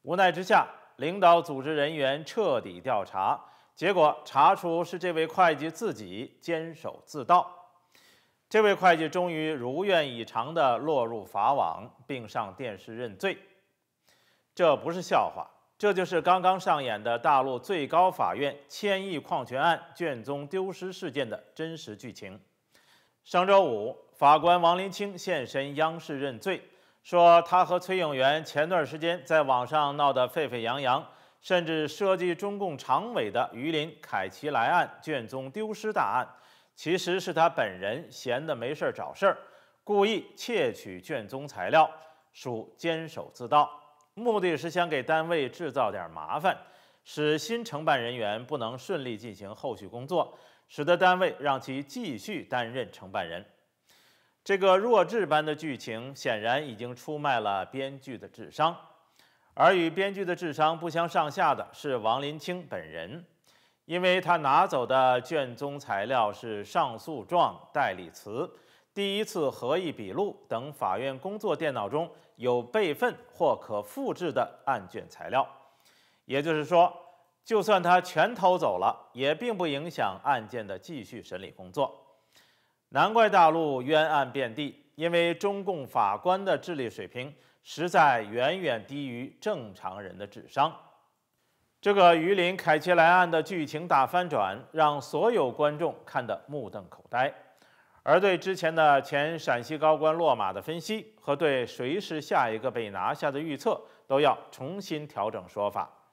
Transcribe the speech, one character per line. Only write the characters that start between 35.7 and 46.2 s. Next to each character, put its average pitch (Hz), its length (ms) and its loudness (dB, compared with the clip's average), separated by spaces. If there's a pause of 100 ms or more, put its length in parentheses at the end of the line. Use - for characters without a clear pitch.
失 214 180 -8
大 123 240 -2
案， 123 100 -2 (480)
其 165 220 -2
实 175 240 -2
是 170 100 -8
他 160 160 2
本 117 320 -2
人 107 320 -6
闲 131 360 -6
得 147 100 -4
没 120 180 -6
事 165 120 -6
儿 - 40 0
找 76 220 -10
事 - 140 0
儿， 185 100 4 (480)
故 202 220 2
意 214 180 -2 (100)
窃 165 380 -2
取 95 260 -14
卷 110 300 -10
宗 135 180 -12
材 98 220 -6
料， 156 220 6 (420)
属 - 460 -10
监 165 280 -4
守 - 280 -14
自 123 120 -12
盗， 147 360 2 (360)
目 220 220 0
的 180 160 0
是 165 140 -6
想 175 180 0
给 143 140 -2
单 160 260 0
位 160 180 0
制 143 240 -8
造 117 220 0
点 90 180 -10
麻 80 300 -6